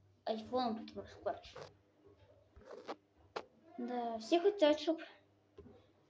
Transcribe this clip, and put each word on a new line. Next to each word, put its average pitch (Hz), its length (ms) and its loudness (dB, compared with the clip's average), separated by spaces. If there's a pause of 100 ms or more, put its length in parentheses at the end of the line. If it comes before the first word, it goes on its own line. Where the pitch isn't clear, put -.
(240)
айфоном, 226 600 -2
тут - 120 -14
розкладчик. - 640 -8 (2250)
Да, 240 380 -2
всі 330 240 6
хочуть, 311 400 6
щоб 320 220 2 (1080)